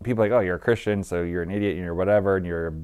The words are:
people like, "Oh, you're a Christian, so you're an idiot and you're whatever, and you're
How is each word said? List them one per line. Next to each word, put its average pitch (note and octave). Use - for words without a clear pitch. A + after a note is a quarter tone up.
people A2+
like, G#2
"Oh, A#2+
you're F2+
a F2
Christian, G#2+
so F2
you're F2
an E2+
idiot G2+
and F2+
you're E2+
whatever, F#2+
and F2+
you're E2